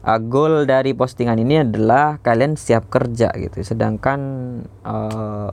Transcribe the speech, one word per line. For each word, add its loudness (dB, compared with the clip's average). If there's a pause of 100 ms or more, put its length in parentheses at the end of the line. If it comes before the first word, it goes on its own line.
eh, 0
goal 2
dari 2
postingan 0
ini 4
adalah 2
kalian 2
siap 0
kerja 2
gitu. -8
Sedangkan, -2 (460)
eh, -6